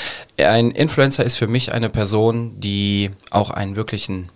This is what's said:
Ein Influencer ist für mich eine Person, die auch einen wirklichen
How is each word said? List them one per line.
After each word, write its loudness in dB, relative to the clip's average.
Ein 4
Influencer 2
ist 0
für 0
mich -2
eine -2
Person, 0
die 0
auch 0
einen -6
wirklichen -6